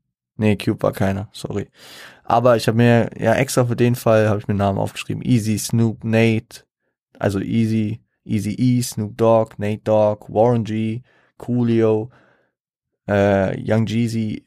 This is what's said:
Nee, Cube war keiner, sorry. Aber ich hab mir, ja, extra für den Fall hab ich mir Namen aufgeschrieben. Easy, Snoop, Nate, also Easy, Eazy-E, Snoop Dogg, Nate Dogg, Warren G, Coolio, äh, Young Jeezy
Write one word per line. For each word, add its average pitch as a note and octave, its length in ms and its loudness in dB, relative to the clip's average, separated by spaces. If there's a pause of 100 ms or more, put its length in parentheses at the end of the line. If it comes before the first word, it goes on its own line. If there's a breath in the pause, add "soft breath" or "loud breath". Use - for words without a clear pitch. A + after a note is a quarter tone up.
(360)
Nee, G#2+ 200 2
Cube - 260 -4
war G#2 100 0
keiner, G2 400 -4
sorry. - 360 -10 (560 loud breath)
Aber A#2+ 320 2
ich A2 120 -2
hab A2 60 2
mir, A#2 440 4
ja, A2 160 2
extra A#2+ 320 0
für A#2+ 100 -4
den A#2+ 180 2
Fall A2 340 2
hab G#2 100 0
ich G#2+ 100 -8
mir G#2+ 60 0
Namen G2+ 240 0
aufgeschrieben. G#2+ 440 -6
Easy, A2 360 0
Snoop, A2+ 460 -2
Nate, A2+ 600 0 (540)
also G2+ 220 -2
Easy, A2 600 -2 (220)
Eazy-E, A#2 580 0
Snoop A2+ 340 -8
Dogg, A2+ 420 2
Nate G#2+ 240 -4
Dogg, G#2+ 460 0
Warren A2+ 360 2
G, A2 380 -6 (360 soft breath)
Coolio, A2+ 720 0 (1000 soft breath)
äh, G2 520 2
Young G#2+ 260 0
Jeezy A2 600 -4